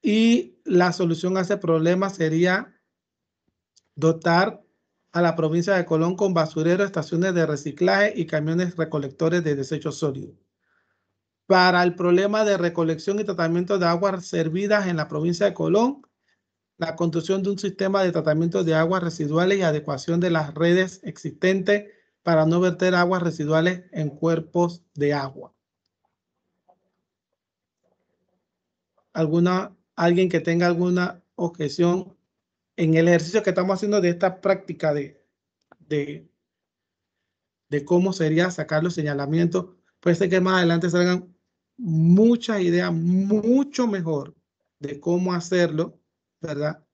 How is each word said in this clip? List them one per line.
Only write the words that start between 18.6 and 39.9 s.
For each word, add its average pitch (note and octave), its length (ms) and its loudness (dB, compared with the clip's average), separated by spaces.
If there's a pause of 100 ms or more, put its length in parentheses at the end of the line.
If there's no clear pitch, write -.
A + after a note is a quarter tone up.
de D#3+ 100 2
aguas E3 280 2
residuales E3 560 0
y F#3+ 40 0
adecuación D3+ 580 -2
de F3 100 0
las D#3+ 240 -2
redes F3 500 2
existentes F#3+ 840 -2 (320)
para D#3 240 4
no E3+ 140 2
verter F3+ 340 2
aguas F3 280 2
residuales E3 600 0 (100)
en D#3 160 -4
cuerpos E3 720 -2 (120)
de C#3+ 180 0
agua. C#3 420 -8 (3500)
¿Alguna, E3+ 640 0 (180)
alguien F3 360 2
que E3+ 100 0
tenga E3+ 260 0
alguna F3+ 560 -2 (140)
objeción F3 800 -2 (600)
en D#3+ 180 2
el E3 120 4
ejercicio F3 360 2
que G3 80 0
estamos F#3 240 0
haciendo G3+ 260 0
de F3 80 2
esta F3+ 320 -2
práctica F#3 540 -2
de, C#3+ 280 -8 (560)
de, D3 500 -8 (1400)
de C#3+ 160 -2
cómo F3+ 300 2
sería E3 360 0
sacar D#3 320 -4
los F3 120 -2
señalamientos? D#3+ 720 -2 (340)